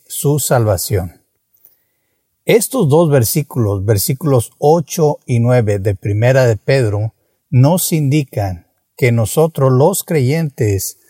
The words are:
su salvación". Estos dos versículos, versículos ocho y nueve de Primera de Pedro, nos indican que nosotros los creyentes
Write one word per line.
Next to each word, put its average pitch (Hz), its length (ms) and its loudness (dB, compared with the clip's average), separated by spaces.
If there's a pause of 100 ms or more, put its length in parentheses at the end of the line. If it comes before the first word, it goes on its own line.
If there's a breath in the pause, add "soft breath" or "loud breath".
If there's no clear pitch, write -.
su 147 320 -4
salvación". 104 840 -2 (1200)
Estos 202 460 0
dos 160 180 4
versículos, 113 800 -2
versículos 123 720 0
ocho 151 640 0
y 120 140 -2
nueve 117 400 2
de 101 160 -2
Primera 120 500 0
de 113 140 0
Pedro, 110 560 -2 (340)
nos 147 420 2
indican 131 760 -4 (320)
que 123 140 2
nosotros 135 600 0
los 151 320 2
creyentes 135 920 -2 (120)